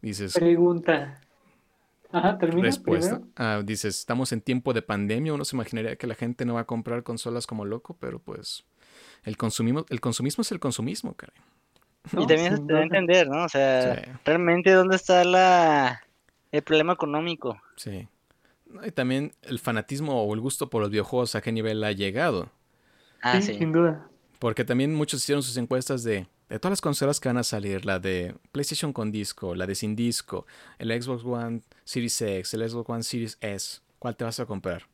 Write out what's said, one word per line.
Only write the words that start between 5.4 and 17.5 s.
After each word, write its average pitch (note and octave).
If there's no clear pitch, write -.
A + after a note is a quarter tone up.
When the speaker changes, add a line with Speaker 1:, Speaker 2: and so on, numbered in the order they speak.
Speaker 1:
se -
imaginaría A2+
que -
la A2+
gente A#2+
no A#2+
va A#2
a A#2
comprar A#2
consolas A#2
como G#2+
loco, A2+
pero B2
pues, -
el A2
consumismo, A#2
el B2
consumismo B2+
es -
el F3+
consumismo, C#3
caray". -
Speaker 3:
Y -
Speaker 2:
No, D#3+
Speaker 3:
también D#3+
se D#3+
Speaker 2:
sin D3
Speaker 3:
te D#3+
da D#3
a D#3+
Speaker 2:
duda. E3
Speaker 3:
entender, F3+
¿no? D#3
O E3+
sea, C3
Speaker 1:
Sí. A2+
Speaker 3:
realmente, F3
¿dónde F#3+
está F3+
la E3+
el D3
problema D#3
económico. D3+